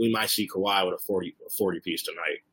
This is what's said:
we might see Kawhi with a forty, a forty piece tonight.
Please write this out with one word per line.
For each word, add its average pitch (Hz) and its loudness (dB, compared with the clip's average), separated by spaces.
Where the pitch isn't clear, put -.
we 117 4
might 107 2
see 101 0
Kawhi 98 2
with 90 0
a - -8
forty, 92 -2
a - -14
forty 90 0
piece 82 -4
tonight. 80 -4